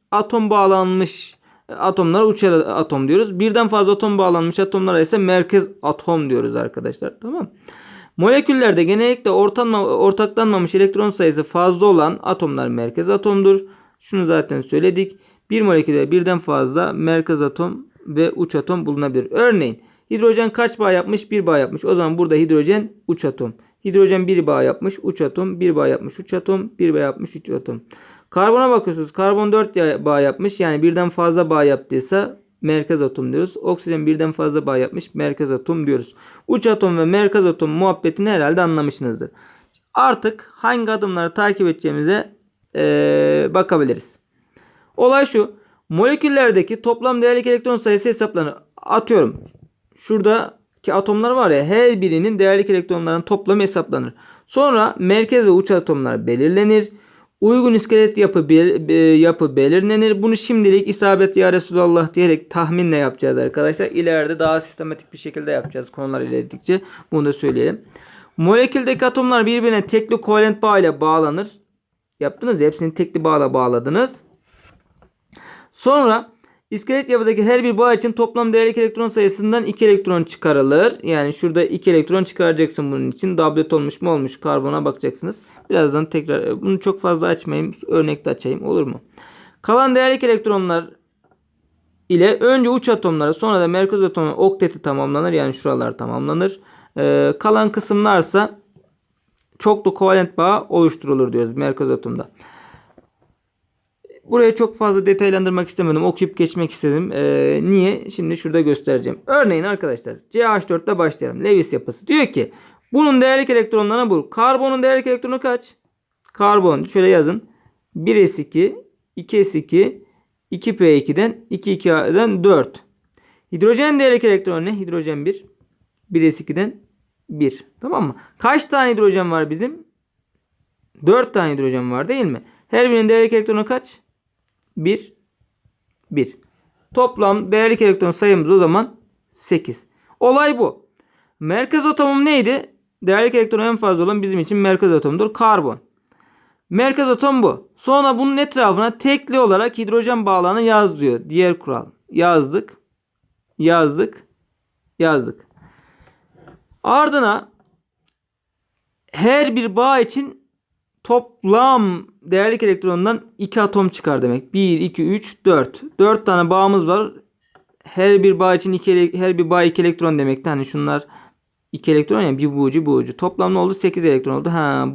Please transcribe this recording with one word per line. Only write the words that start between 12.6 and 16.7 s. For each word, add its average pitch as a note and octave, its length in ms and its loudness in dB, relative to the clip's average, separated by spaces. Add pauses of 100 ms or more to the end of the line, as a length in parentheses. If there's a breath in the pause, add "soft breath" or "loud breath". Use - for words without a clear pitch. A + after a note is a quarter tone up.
merkez A#2+ 400 -6
atomdur. G3 520 2 (420 loud breath)
Şunu F#3 240 -4
zaten D3+ 340 -2
söyledik. F3 560 -2 (340 soft breath)
Bir A3 120 0
molekülde D3+ 480 2
birden F3 280 0
fazla C#3+ 540 -2